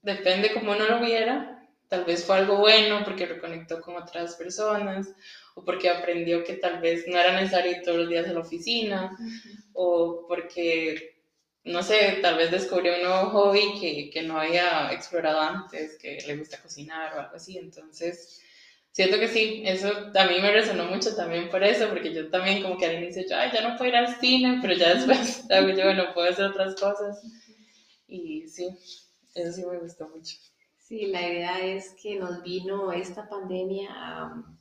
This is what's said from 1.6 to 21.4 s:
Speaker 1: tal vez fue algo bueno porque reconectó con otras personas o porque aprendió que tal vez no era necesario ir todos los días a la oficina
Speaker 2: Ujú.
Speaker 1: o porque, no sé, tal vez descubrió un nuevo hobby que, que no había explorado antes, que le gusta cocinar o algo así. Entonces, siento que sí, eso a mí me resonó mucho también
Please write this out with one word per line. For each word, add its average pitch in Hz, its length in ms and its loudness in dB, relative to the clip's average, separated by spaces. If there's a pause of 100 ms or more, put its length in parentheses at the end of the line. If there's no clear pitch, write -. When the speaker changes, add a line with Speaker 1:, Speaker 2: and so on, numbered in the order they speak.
Speaker 1:
tal 180 180 -2
vez 170 200 0
fue 190 120 4
algo 196 200 4
bueno 208 460 6
porque 190 220 -4
reconectó 165 560 -10
con 175 160 -14
otras 170 380 -10
personas 196 720 -4 (480)
o - 100 -20
porque 180 240 0
aprendió 170 540 0
que 170 100 -6
tal 170 260 -4
vez 170 280 0
no 180 120 0
era 180 200 6
necesario 185 320 2
ir 175 120 -4
todos 170 160 0
los 170 100 0
días 170 180 0
a 180 60 -4
la 165 80 -2
oficina 196 760 -4
Speaker 2:
Ujú. 226 300 -14 (240)
Speaker 1:
o 170 540 0
porque, 165 880 -4 (480)
no 175 200 -4
sé, 196 380 4
tal 170 160 4
vez 165 140 4
descubrió 180 440 0
un 175 80 -2
nuevo 190 280 2
hobby 202 480 4
que, 147 320 -6
que 160 120 -6
no 160 160 -4
había 165 520 2
explorado 156 500 -2
antes, 156 560 -6
que 143 300 -14
le 147 100 -6
gusta - 240 -14
cocinar 156 540 -12
o 143 60 -8
algo 151 140 -14
así. 185 220 -16
Entonces, 165 840 -12 (500)
siento 196 280 2
que 226 80 2
sí, 214 380 0
eso 190 240 0 (260)
a 190 120 8
mí 175 140 2
me 202 100 4
resonó 202 340 2
mucho 202 300 -2
también 170 340 -4